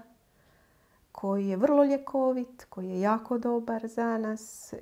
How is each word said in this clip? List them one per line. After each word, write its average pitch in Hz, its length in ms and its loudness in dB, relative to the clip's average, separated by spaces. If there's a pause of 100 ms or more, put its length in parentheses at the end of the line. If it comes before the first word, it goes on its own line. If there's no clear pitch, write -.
(1120)
koji 196 360 -2
je 190 80 0
vrlo 285 280 6
ljekovit, 262 800 0
koji 185 240 -10
je 185 120 -2
jako 220 380 2
dobar 233 500 -2
za 233 300 -2
nas - 640 -8